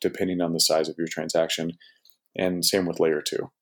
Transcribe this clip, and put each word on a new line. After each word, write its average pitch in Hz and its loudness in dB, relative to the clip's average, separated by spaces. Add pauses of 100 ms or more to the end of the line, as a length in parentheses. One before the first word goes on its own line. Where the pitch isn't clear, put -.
depending 90 -2
on 85 0
the 82 0
size 80 4
of 78 -10
your 82 -2
transaction, 80 -2 (640)
and 90 -2
same 92 2
with 85 -2
layer 80 4
two. - -4 (120)